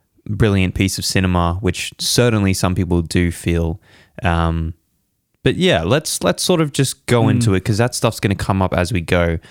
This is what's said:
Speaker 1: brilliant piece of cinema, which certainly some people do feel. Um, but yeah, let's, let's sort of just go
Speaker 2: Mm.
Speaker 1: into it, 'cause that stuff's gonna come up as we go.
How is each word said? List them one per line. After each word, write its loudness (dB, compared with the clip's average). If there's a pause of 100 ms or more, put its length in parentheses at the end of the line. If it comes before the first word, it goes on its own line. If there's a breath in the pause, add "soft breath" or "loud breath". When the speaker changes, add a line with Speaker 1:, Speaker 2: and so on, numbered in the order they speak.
(280 soft breath)
Speaker 1:
brilliant 2
piece 0
of -6
cinema, 0
which -4
certainly 2
some -2
people 0
do 0
feel. -2 (420 soft breath)
Um, 0 (680)
but 2
yeah, 2
let's, -2
let's 0
sort 2
of 0
just -4
go 2
Speaker 2:
Mm. 4
Speaker 1:
into 2
it, 0
'cause 0
that 0
stuff's -2
gonna 0
come -2
up -2
as 0
we 0
go. 0 (120 loud breath)